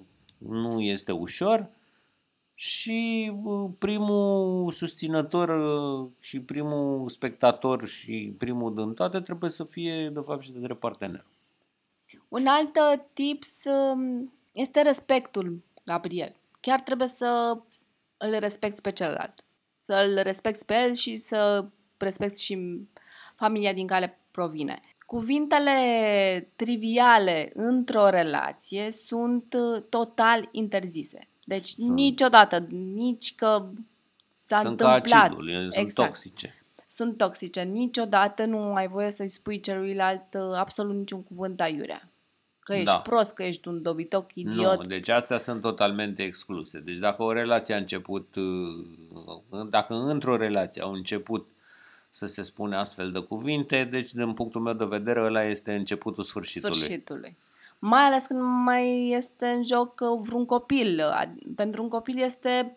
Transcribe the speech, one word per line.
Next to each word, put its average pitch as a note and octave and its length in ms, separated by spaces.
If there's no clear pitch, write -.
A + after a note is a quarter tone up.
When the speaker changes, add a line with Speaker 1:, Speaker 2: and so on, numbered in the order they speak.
Speaker 1:
nu A2+ 420
este G2+ 320
ușor F#3 560
și, A3+ 800
bă, G3+ 260
primul G3 920
susținător, E3 760
ă, C#3+ 600
și - 200
primul C#3 680
spectator B2 800
și G#2 520
primul A#2+ 360
din A2 200
toate F3+ 260
trebuie F3 300
să E3 140
fie, D#3+ 500
de D3+ 120
fapt, C#3+ 160
și C3 100
de B2+ 60
drept B2+ 220
partener. G2 440
Speaker 2:
Un C4 180
alt, D4 300
ă, C#4+ 360
tips, - 520
ă, C#4 320
este C4+ 300
respectul, B3 800
Gabriel. E3+ 520
Chiar B3+ 200
trebuie B3+ 280
să A#3+ 500
îl G#3+ 220
respecti G#3 420
pe G3 120
celălalt. - 520
Să-l G3 420
respecti F#3+ 420
pe G#3 100
el B3 200
și A#3 220
să G#3 480
respecti G3+ 460
și G3 160
familia G#3 380
din F#3 140
care F#3 340
provine. D#3 500
Cuvintele C#4+ 640
triviale A3+ 960
într-o A#3 540
relație F3+ 840
sunt, A#3+ 600
ă, A#3 340
total A3+ 640
interzise. F#3 760
Deci F#3+ 240
Speaker 1:
Sunt. A#3 280
Speaker 2:
niciodată, A#3+ 680
nici A#3+ 400
că G#3+ 320
s-a G#3 180
Speaker 1:
Sunt A3 180
ca A3+ 160
Speaker 2:
întâmplat. A3+ 300
Speaker 1:
acidul, D#2+ 260
sunt F#2 120
Speaker 2:
Exact. D#3+ 340
Speaker 1:
toxice. - 560
Speaker 2:
Sunt A#3 300
toxice. F#3 460
Niciodată G#3 840
nu G#3+ 300
ai F#3+ 140
voie G3+ 220
să-i G3+ 180
spui G#3 320
celuilalt, F#3+ 720
ă, F#3+ 240
absolut G3+ 380
niciun G3 260
cuvânt F#3 380
aiurea. D#3 480
Că - 160
ești F#3+ 100
Speaker 1:
Da. G2 140
Speaker 2:
prost, A3 340
că F#3+ 100
ești F3+ 260
un E3+ 140
dobitoc, E3 520
idiot. F3+ 460
Speaker 1:
Nu, F2+ 60
deci F#2+ 220
astea A#2+ 300
sunt A#2 220
totalmente G2+ 600
excluse. F2+ 580
Deci F2 160
dacă G2+ 260
o A2+ 100
relație A#2 420
a G#2 40
început, F#2+ 580
ă, E2+ 1300
dacă G#2+ 240
într-o B2+ 420
relație G#2 460
au F#2+ 100
început G#2 560
să - 160
se G2 160
spune G#2 340
astfel F#2 360
de F#2 60
cuvinte, C3+ 720
deci, B2+ 220
din A#2+ 200
punctul A#2 280
meu A#2 120
de A2+ 120
vedere, G#2+ 380
ăla A2 220
este G#2 300
începutul G2+ 500
sfârșitului. A2+ 520
Speaker 2:
Sfârșitului. D3+ 600
Mai A#3 240
ales C4 240
când B3+ 140
mai B3 680
este B3 380
în A#3+ 200
joc, A#3+ 340
ă, A#3 220
vreun A#3 220
copil. A#3+ 560
Ad-, - 380
pentru G#3+ 280
un A#3 60
copil A#3 300
este B3 580